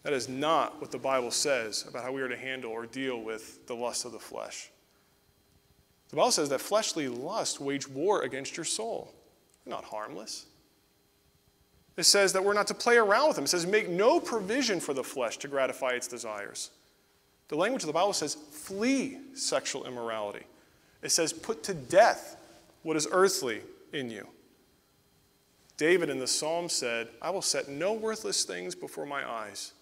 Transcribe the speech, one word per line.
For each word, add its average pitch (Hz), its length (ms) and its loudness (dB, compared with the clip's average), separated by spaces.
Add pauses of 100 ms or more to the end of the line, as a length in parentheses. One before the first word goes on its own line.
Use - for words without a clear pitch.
That 147 120 0
is 120 140 0
not 135 540 2
what 131 80 -10
the 131 80 -6
Bible 127 320 2
says 113 540 0
about 123 200 -10
how 127 80 -6
we 135 120 -4
are 127 40 -4
to 120 80 -4
handle 127 360 -8
or 117 160 -8
deal 127 340 -4
with 110 460 -10
the 123 80 -6
lust 117 280 -4
of 120 80 -10
the 110 80 -14
flesh. - 520 -10 (1400)
The 135 60 -12
Bible 220 160 6
says 151 180 2
that 131 100 2
fleshly 190 480 0
lusts 143 520 -4
wage 139 280 -4
war 160 360 0
against 135 340 -6
your 165 80 -8
soul. - 480 -6 (500)
They're - 80 -12
not - 140 -8
harmless. 117 600 -10 (1500)
It 175 80 0
says 196 280 8
that 190 100 2
we're 202 100 4
not 208 140 4
to 208 60 -2
play 240 240 4
around 226 300 6
with 294 80 4
them. 143 100 -2
It - 40 0
says, 170 180 2
"Make 202 220 2
no 220 300 6
provision 220 600 0
for 147 160 -2
the 127 80 -2
flesh 120 340 -2
to - 100 -10
gratify 131 440 0
its 123 160 -2
desires." 107 640 -8 (800)
The 151 60 -4
language 202 280 0
of 165 40 -4
the 147 60 -4
Bible 185 200 4
says, 151 220 -2 (140)
"Flee 233 680 -2 (160)
sexual - 500 -2
immorality." 113 640 -6 (560)
It 147 60 -6
says, 160 220 4
"Put - 320 -6
to 196 100 -4
death 170 640 4 (460)
what 160 140 2
is 151 140 2
earthly 160 520 4 (300)
in 131 160 -4
you." 104 180 -8 (1500)
David 160 320 4
in 135 100 -2
the 127 80 -2
Psalm 165 420 -2
said, 117 400 -2 (120)
"I 156 80 -4
will 185 120 -2
set 139 260 0
no 156 260 -2
worthless 214 500 -2
things 180 320 -6
before 151 300 -10
my 139 220 -6
eyes." 107 540 -8